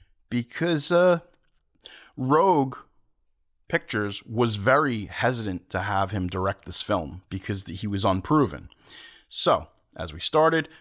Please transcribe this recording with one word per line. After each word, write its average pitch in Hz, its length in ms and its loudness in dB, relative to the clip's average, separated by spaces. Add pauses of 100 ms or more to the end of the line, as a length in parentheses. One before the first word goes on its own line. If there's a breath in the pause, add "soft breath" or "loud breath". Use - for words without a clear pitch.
(300 loud breath)
because, 147 640 -2
uh, 175 280 6 (960 loud breath)
Rogue 143 600 4 (880)
Pictures 104 580 -4
was 113 320 0
very 123 480 2
hesitant 113 680 -4
to 95 80 -4
have 98 320 -2
him 95 160 -2
direct 95 380 -4
this - 180 -4
film 90 460 -4
because 95 340 -6
th-, 92 160 -12
he 107 80 -6
was 101 180 -4
unproven. 95 640 0 (580 loud breath)
So, 95 420 0 (260)
as 80 180 -8
we 78 60 -14
started, 160 500 2 (120)